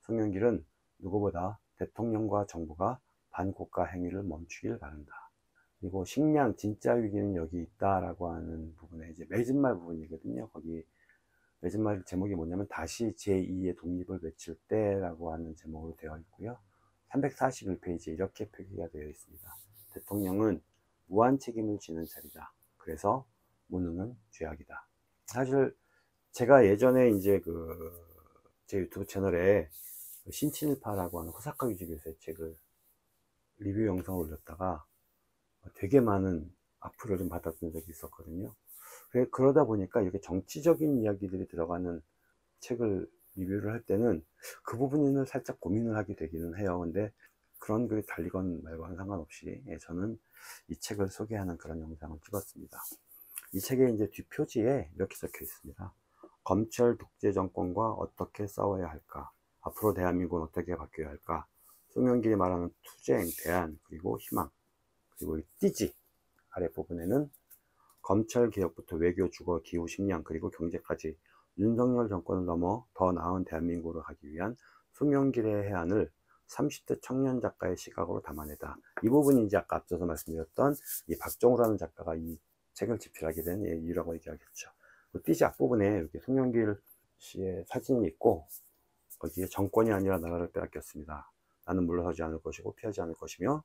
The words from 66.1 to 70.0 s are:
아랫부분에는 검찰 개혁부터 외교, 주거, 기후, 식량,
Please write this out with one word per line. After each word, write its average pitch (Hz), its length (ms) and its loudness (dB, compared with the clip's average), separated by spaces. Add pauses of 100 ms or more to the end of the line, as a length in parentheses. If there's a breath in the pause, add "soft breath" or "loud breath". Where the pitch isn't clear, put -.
아랫부분에는 92 800 -2 (720 soft breath)
검찰 110 480 4
개혁부터 90 460 -2
외교, 87 340 4
주거, 87 300 -4
기후, 85 260 -4
식량, 92 380 -2